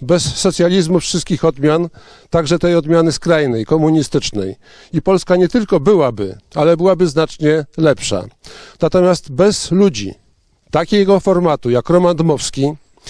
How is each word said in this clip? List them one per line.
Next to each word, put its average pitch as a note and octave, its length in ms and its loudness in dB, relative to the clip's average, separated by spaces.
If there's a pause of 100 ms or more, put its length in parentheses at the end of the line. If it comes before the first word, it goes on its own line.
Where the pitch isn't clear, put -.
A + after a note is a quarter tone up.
bez D#3 220 0
socjalizmu F3 760 0
wszystkich - 440 -4
odmian, D#3 440 0 (420)
także E3 280 0
tej F3 160 0
odmiany E3 380 2
skrajnej, C#3 540 0
komunistycznej. D3 920 -2 (360)
I D#3+ 100 -2
Polska F#3 340 0
nie F3+ 120 2
tylko G3+ 320 -2
byłaby, B2+ 580 0 (160)
ale D#3+ 220 2
byłaby F3+ 300 2
znacznie D3+ 580 -2 (120)
lepsza. B2 480 -2 (560)
Natomiast F3+ 520 0
bez F#3 380 0
ludzi D3+ 440 0 (560)
takiego F#3+ 500 2
formatu F3 500 0
jak B2 200 0
Roman F3 260 2
Dmowski, C#3+ 580 -2 (360)